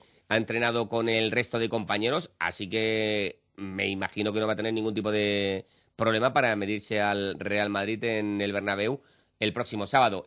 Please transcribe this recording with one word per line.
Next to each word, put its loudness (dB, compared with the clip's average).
ha 4
entrenado 0
con 0
el 2
resto 0
de 0
compañeros, -2
así -4
que 0
me -2
imagino -2
que -2
no 0
va 2
a -2
tener -2
ningún -2
tipo -2
de 0
problema 2
para 4
medirse -2
al 0
Real 0
Madrid -2
en 0
el 0
Bernabéu 0
el 2
próximo -4
sábado. 4